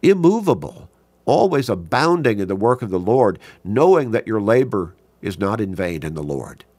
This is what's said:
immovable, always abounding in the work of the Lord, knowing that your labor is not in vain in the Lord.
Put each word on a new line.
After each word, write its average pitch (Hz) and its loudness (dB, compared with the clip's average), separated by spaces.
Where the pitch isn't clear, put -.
immovable, 175 2
always 151 2
abounding 120 0
in 95 -4
the 98 -4
work 117 0
of 117 -8
the 92 -2
Lord, 104 2
knowing 135 2
that 110 -2
your 110 -2
labor 107 0
is 95 -8
not 101 -2
in 98 -6
vain 87 -6
in 78 -8
the 78 -8
Lord. 69 -10